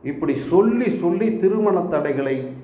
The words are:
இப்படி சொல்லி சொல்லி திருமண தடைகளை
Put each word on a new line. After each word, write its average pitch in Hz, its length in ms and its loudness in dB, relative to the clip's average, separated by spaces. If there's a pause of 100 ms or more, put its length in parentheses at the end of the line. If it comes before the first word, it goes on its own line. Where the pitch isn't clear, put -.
(100)
இப்படி 147 220 -2 (160)
சொல்லி 226 380 4 (120)
சொல்லி 196 280 0 (140)
திருமண 196 360 2 (160)
தடைகளை 139 420 -2 (280)